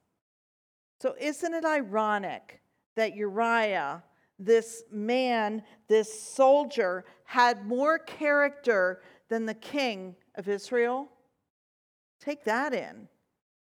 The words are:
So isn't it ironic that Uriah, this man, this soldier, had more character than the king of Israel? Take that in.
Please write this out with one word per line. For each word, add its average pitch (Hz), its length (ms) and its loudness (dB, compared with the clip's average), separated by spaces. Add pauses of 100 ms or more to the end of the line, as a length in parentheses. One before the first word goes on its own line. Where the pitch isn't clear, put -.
(1000)
So - 180 -2
isn't 302 340 -4
it 330 120 -4
ironic 208 960 -2 (340)
that 220 200 0
Uriah, 202 880 0 (360)
this 226 520 2
man, 220 720 -2 (240)
this 214 340 2
soldier, 233 840 2 (180)
had 240 420 2
more 277 340 0
character 285 1000 0 (280)
than 226 160 -2
the 220 80 -4
king 214 640 -4 (200)
of 190 120 -8
Israel? 240 640 -2 (1080)
Take 294 260 -8
that 254 280 0
in. 139 340 -8 (680)